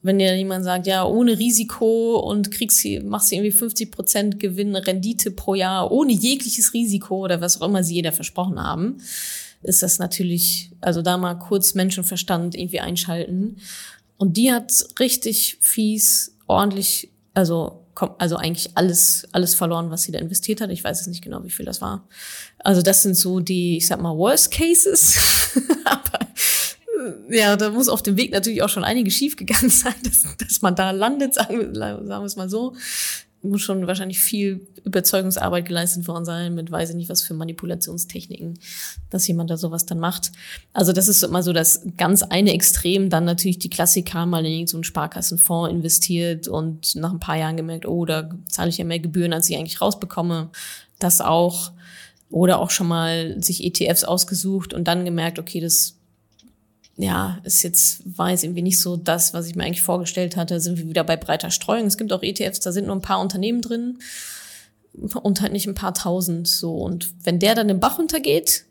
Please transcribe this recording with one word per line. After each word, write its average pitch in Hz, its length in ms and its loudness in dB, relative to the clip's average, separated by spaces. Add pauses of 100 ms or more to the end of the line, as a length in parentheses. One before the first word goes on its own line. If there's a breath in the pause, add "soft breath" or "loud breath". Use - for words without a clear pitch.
Wenn 190 160 4
dir 190 180 4
jemand 190 280 -2
sagt, 180 240 0
„Ja, 190 160 2
ohne 226 340 4
Risiko 226 800 2
und 202 320 0
kriegst - 260 0
sie, 202 240 -2
machst 202 280 0
du - 60 -2
irgendwie 208 160 0
fünfzig 226 400 -2
Prozent 202 480 0
Gewinn, 202 360 -2
Rendite 190 540 -2
pro 190 240 -4
Jahr, 185 380 0
ohne 269 220 6
jegliches 240 600 2
Risiko“ 202 500 -2
oder 175 160 0
was 180 220 0
auch 202 60 0
immer 196 160 4
sie 170 140 0
ihr 175 60 0
da 160 80 0
versprochen 180 480 -4
haben, 160 380 -4 (640 loud breath)
ist - 220 2
das 180 160 0
natürlich, 175 720 -2 (100)
also 170 220 0
da 180 140 2
mal 180 180 -2
kurz 190 400 0
Menschenverstand 180 800 0
irgendwie 180 240 -6
einschalten. 180 760 -4 (600 loud breath)
Und 185 200 2
die 247 140 6
hat - 340 2 (140)
richtig 247 640 0
fies, - 760 2 (120)
ordentlich, 196 600 2 (240)
also 170 600 0
kom-, - 240 -4
also 170 200 0
eigentlich - 380 -4
alles, - 580 4
alles 175 200 2
verloren, 170 380 0
was 170 120 -2
sie - 80 -4
da - 80 -4
investiert 196 420 -2
hat. 202 80 -4
Ich 180 140 -6
weiß - 160 -2
jetzt - 80 -6
nicht 175 160 -10
genau, - 200 -10
wie 180 80 -10
viel - 140 -8
das - 160 -6
war. - 260 -6 (520 loud breath)
Also 190 220 4
das 190 220 6
sind 190 120 2
so 185 260 2
die, 175 360 2
ich 165 100 0
sag 165 140 0
mal, 165 160 -2
Worst 240 340 4
Cases. - 1160 4
<laughs> - 180 2
Aber, 269 340 0 (1120 loud breath)
ja, 208 260 6
da 208 140 2
muss 233 180 2
auf - 140 2
dem 202 160 2
Weg 247 140 2
natürlich 208 300 0
auch 208 80 4
schon - 140 -2
einiges 233 300 2
schiefgegangen 240 560 2
<laughs> - 0 -
sein, - 340 4
dass, - 200 2 (140)
dass - 240 -2
man 180 140 4
da 190 160 2
landet, 262 420 0
sagen 233 260 0
wir, 208 160 -4
sagen 214 320 -6
wir 202 160 -8
es 202 120 -8
mal 185 140 -6
so. 240 240 -4 (680 loud breath)
Muss 196 200 0
schon 190 260 -2
wahrscheinlich 185 320 -4
viel 196 480 0 (160)
Überzeugungsarbeit 185 840 0
geleistet 175 440 -2
worden 170 160 -6
sein 170 300 -4
mit, 165 160 -6
weiß 165 180 -2
ich 165 80 -8
nicht, 170 100 -6
was 175 140 -2
für - 120 -8
Manipulationstechniken, 170 1300 -8 (500 loud breath)
dass 185 200 -2
jemand 170 200 0
da 170 60 -2
sowas 170 300 -4
dann 170 120 -6
macht. 170 360 -4 (400 loud breath)
Also 170 180 4
das 185 160 4
ist 196 160 6
immer 180 180 0
so 175 120 0
das 165 300 4 (120)
ganz 185 260 4
eine 190 300 4
Extrem. 180 580 2
Dann 165 140 4
natürlich 175 340 2
die 175 120 -6
Klassiker, 175 560 0
mal 165 200 0
in 156 60 0
irgend 165 160 -4
so 165 80 -4
einen 165 80 -6
Sparkassenfonds 165 880 0
investiert 170 760 0
und 160 460 -4
nach 165 180 -4
ein 165 80 -6
paar 160 160 -2
Jahren 160 180 -2
gemerkt, 165 320 -8
„Oh, 170 160 -2
da 160 260 -4 (200)
zahle 170 220 -2
ich 170 60 -4
ja 170 60 -4
mehr 170 160 -2
Gebühren, 170 320 0
als 170 180 0
ich 165 60 -2
eigentlich 165 240 -6
rausbekomme.“ 175 680 -2 (500 loud breath)
Das 175 220 2
auch. 175 500 2 (580 loud breath)
Oder 180 300 4
auch 180 120 0
schon 175 180 0
mal 165 520 -2
sich 175 220 -2
E 180 60 0
T 170 180 0
Fs 175 160 2
ausgesucht 185 720 -2
und 170 120 -4
dann 175 200 0
gemerkt, 170 340 -2
„Okay, 170 220 -8
das, - 340 0 (1080)
ja, 185 440 -2
ist - 180 2
jetzt, - 380 0 (160)
war 175 140 2
jetzt 180 120 0
irgendwie 170 180 -4
nicht 180 200 2
so 175 160 -2
das, 170 360 0
was 165 140 -4
ich 170 80 -10
mir 175 80 -2
eigentlich 170 180 -2
vorgestellt 175 540 -2
hatte.“ 170 240 -2
Sind 175 180 -2
wir 160 120 -6
wieder 160 160 0
bei 165 100 2
breiter 160 340 -4
Streuung. 220 360 0
Es 196 120 2
gibt 214 140 -4
auch 185 100 -2
E 196 120 -2
T 180 100 -4
Fs, 190 160 -4
da 180 140 -4
sind 196 140 -2
nur 202 100 -4
ein - 40 -4
paar 190 200 0
Unternehmen 196 400 -2
drin 240 380 -6 (920 loud breath)
und - 480 -2
halt - 140 0
nicht 202 120 -2
ein 196 100 -6
paar 185 180 -4
tausend, 175 520 -2
so. 170 300 0
Und 175 380 -6 (100)
wenn 170 160 2
der 208 160 4
dann 214 140 2
den 190 100 2
Bach 269 200 2
runtergeht 320 720 0